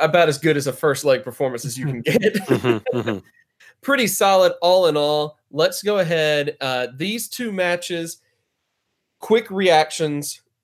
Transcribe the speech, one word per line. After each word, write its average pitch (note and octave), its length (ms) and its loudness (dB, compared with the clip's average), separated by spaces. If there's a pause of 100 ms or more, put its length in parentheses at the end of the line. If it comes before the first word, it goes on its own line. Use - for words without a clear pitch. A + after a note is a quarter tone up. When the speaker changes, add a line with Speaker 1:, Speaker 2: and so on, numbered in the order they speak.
Speaker 1:
about D#3+ 300 4
as C#3+ 80 0
good D#3 180 2
as C#3 100 -4
a C3+ 60 -4
first C#3 320 0
leg C3 180 2
performance B2+ 440 -6
as B2 100 -8
you C3 80 -8
can B2+ 160 -4
get. F#3+ 340 0
<laughs> G3+ 120 -4
Speaker 2:
Mm-hmm, A#2+ 520 0
mm-hmm. G#2+ 200 -4 (640)
Speaker 1:
Pretty C4+ 240 0
solid F#3+ 560 2
all F3+ 240 4
in D3+ 100 2
all. D3 420 -2 (120)
Let's F3+ 320 -2
go G#3 160 0
ahead. D3+ 600 0
Uh, B2+ 280 -4 (100)
these G#3 320 -6
two A#3 240 -8
matches, F3 720 -4 (960)
quick A3+ 300 0
reactions D#3 920 0 (220)